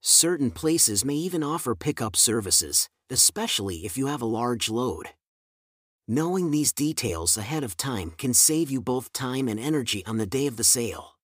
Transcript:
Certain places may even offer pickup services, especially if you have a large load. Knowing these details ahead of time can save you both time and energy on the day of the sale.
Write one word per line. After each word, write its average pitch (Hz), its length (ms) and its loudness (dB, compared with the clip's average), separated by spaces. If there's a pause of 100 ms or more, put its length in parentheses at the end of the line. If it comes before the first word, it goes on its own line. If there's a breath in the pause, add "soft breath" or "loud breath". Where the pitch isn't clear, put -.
Certain 156 480 4
places 123 540 2
may 143 100 -2
even 170 280 -2
offer 147 320 -2
pickup 117 400 -4
services, 98 760 2 (200)
especially 104 760 0
if 101 100 -8
you 135 100 -2
have 143 140 -4
a 117 60 -4
large 113 420 -2
load. 113 400 -2 (1000)
Knowing 165 440 0
these 147 220 2
details 107 640 -2
ahead 135 280 -4
of 104 120 -8
time 98 420 -2
can 127 140 0
save 156 380 4
you 131 100 0
both 127 320 -2
time 131 360 -2
and 107 100 -2
energy 120 480 -2
on 110 120 -2
the 110 80 0
day 131 200 0
of 120 100 -2
the 113 60 -4
sale. 110 600 0